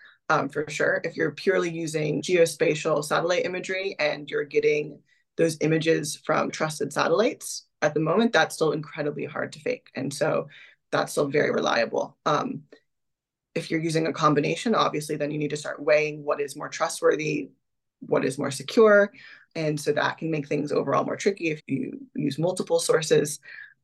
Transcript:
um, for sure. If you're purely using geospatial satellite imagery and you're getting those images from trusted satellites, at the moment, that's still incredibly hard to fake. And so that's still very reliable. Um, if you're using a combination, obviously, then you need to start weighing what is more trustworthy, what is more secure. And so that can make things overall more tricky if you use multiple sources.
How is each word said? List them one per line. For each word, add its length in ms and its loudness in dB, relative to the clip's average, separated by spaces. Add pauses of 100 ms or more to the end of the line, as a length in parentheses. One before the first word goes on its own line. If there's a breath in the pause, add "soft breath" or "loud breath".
(300 soft breath)
um, 200 2
for 200 -6
sure. 340 0
If 120 -8
you're 160 -2
purely 400 0
using 500 -4
geospatial 840 2
satellite 420 0
imagery 520 -4
and 320 -2
you're 140 -2
getting 560 0 (380)
those 240 2
images 640 2
from 260 0
trusted 420 -4
satellites, 720 0 (160)
at 120 2
the 60 0
moment, 340 2
that's 220 2
still 160 2
incredibly 540 -6
hard 280 -6
to 60 -16
fake. 360 -6
And 180 -6
so 340 0 (440 loud breath)
that's 200 -2
still 160 0
very 240 0
reliable. 760 -2
Um, 380 -2 (920)
if 140 -8
you're 100 -2
using 280 -2
a 60 -2
combination, 600 2
obviously, 420 0
then 140 -4
you 80 -4
need 140 -2
to 60 -4
start 260 -8
weighing 400 2
what 180 -2
is 140 -6
more 140 -10
trustworthy, 800 0 (480)
what 260 0
is 140 -2
more 120 -2
secure. 600 6 (420 loud breath)
And 260 -2
so 120 0
that 260 0
can 140 -4
make 160 -4
things 240 -2
overall 340 2
more 120 -4
tricky 340 0
if 160 -6
you 320 -4 (160)
use 240 -2
multiple 400 0
sources. 600 2 (440 loud breath)